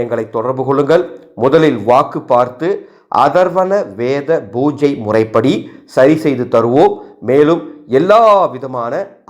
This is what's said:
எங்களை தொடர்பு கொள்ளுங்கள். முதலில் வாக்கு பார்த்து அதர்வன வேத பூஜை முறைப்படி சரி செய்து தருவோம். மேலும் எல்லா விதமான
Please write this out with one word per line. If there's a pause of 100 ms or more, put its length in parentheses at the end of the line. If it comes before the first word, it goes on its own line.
எங்களை (120)
தொடர்பு
கொள்ளுங்கள். (380)
முதலில்
வாக்கு (100)
பார்த்து (520)
அதர்வன (260)
வேத (220)
பூஜை (160)
முறைப்படி (440)
சரி
செய்து
தருவோம். (360)
மேலும் (380)
எல்லா (320)
விதமான (380)